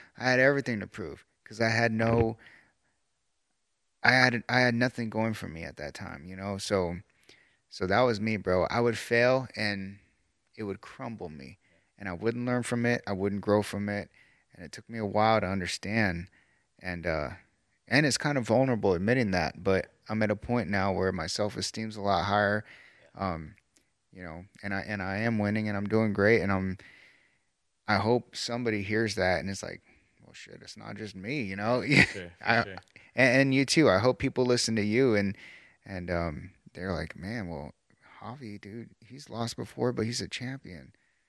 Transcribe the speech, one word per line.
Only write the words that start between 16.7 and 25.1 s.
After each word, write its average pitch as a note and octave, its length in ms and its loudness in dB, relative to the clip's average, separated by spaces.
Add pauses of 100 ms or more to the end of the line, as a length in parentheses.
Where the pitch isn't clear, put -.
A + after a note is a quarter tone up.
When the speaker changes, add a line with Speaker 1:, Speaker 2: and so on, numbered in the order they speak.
Speaker 1:
And, F2 260 -8
uh, D#2 260 -2 (560)
and D3 180 4
it's C3 120 0
kind D3 220 -2
of A2 60 -4
vulnerable A2+ 480 4
admitting G#2 380 2
that, F2 320 0
but F#2+ 280 2 (180)
I'm A2 140 0
at G#2 80 2
a G#2 40 0
point A#2+ 340 -4
now G2 240 0
where F#2 180 0
my E2+ 160 -4
self-esteem's G#2+ 720 -6
a G2+ 40 -10
lot G2 220 2
higher. G#2 420 2 (480)
Um, D#2+ 420 -6 (560)
you F#2 120 -18
know, F2 220 -14 (180)
and G2+ 100 -6
I, G2 80 -2
and G#2 200 -6
I F#2+ 160 -4